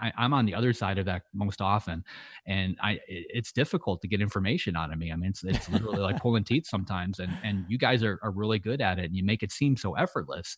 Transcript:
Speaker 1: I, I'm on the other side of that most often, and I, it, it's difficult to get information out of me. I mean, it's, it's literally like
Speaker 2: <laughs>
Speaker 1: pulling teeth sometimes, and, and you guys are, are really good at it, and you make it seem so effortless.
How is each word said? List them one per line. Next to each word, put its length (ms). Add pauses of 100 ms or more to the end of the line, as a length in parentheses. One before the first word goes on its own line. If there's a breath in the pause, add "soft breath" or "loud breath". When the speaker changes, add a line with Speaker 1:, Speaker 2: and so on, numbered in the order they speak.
Speaker 1:
I, 160
I'm 160
on 140
the 80
other 180
side 240
of 80
that 200 (100)
most 260
often, 420 (440 loud breath)
and 360
I, 100
it, 360
it's 240
difficult 480
to 80
get 140
information 540
out 140
of 80
me. 140
I 40
mean, 120
it's, 160
it's 240
literally 300
like 180
Speaker 2:
<laughs> 60
Speaker 1:
pulling 220
teeth 220
sometimes, 520
and, 240
and 260
you 80
guys 260
are, 200
are 80
really 300
good 200
at 180
it, 60
and 120
you 80
make 180
it 100
seem 240
so 180
effortless. 640